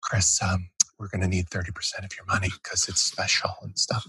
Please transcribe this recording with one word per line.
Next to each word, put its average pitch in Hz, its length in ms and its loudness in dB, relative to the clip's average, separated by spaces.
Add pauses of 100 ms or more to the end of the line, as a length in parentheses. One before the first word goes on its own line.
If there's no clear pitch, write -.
Chris, - 400 2
um, 92 280 2 (280)
we're 104 100 -8
gonna 95 200 2
need 90 220 2
thirty 85 220 -4
percent - 320 -6
of 98 120 -10
your - 100 -14
money 95 240 2 (140)
cause - 240 -2
it's 87 140 2
special - 480 0 (120)
and 101 160 -10
stuff. - 300 2